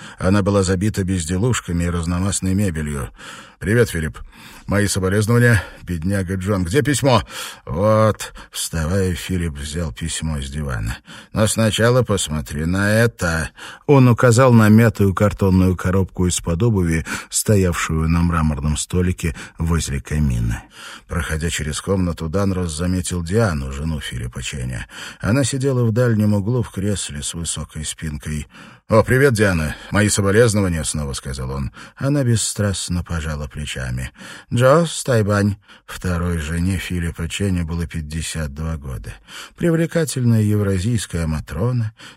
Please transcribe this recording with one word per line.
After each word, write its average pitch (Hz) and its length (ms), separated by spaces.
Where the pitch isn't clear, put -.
Она 95 240
была 101 200
забита 95 420
безделушками 90 800
и 87 60
разномастной 90 640
мебелью. 76 560
"Привет, 110 320
Филипп. 80 280
Мои 101 200
соболезнования, 104 760
бедняга 92 540
Джон. 95 280
Где 104 160
письмо?" 123 420
"Вот". 107 640
Вставая, 87 640
Филипп 85 440
взял 76 340
письмо 80 480
с 67 100
дивана. 64 460
"Но 110 120
сначала 113 560
посмотри 78 600
на 95 260
это". 90 600
Он 135 220
указал 123 460
на 110 160
мятую 107 440
картонную 95 640
коробку 92 520
из-под 85 340
обуви, 90 420
стоявшую 85 800
на 85 120
мраморном 78 580
столике 90 580
возле 80 420
камина. 58 640
Проходя 82 440
через 73 320
комнату, 87 480
Данрос 92 420
заметил 90 500
Диану, 82 500
жену 76 280
Филиппа 60 420
Ченя. 62 440
Она 131 240
сидела 131 400
в 113 80
дальнем 107 400
углу 104 300
в - 80
кресле 92 520
с - 120
высокой 78 500
спинкой. 76 640
"О, 110 160
привет, 131 300
Диана. 90 420
Мои 104 160
соболезнования", — 98 760
снова 71 280
сказал 65 400
он. 67 180
Она 139 280
бесстрастно 101 800
пожала 76 420
плечами. 64 640
Джо 131 320
Стайбань. 104 760
Второй 87 520
жене 85 400
Филиппа 85 500
Ченя 90 360
было 85 220
пятьдесят 78 680
два 80 240
года. 67 380
Привлекательная 160 840
евразийская 98 840
матрона, 110 640